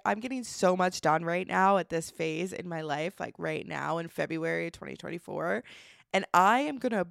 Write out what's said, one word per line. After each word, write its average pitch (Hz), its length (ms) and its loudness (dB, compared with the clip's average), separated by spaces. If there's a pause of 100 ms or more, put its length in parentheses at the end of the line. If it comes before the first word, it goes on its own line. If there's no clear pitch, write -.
I'm 202 140 2
getting 254 240 -6
so 185 320 4
much 185 260 0
done 160 220 4
right 175 220 -2
now 190 300 4
at 175 140 0
this 165 200 -2
phase 165 440 -4
in 180 140 -8
my 165 120 -6
life, 156 400 -4
like, - 160 -8
right 156 300 -6
now 151 320 -4
in 170 100 -6
February 165 600 -2
twenty 147 260 -12
twenty-four, 170 680 -6 (520)
and 190 180 0
I 202 280 6
am 285 180 -2
gonna 226 320 0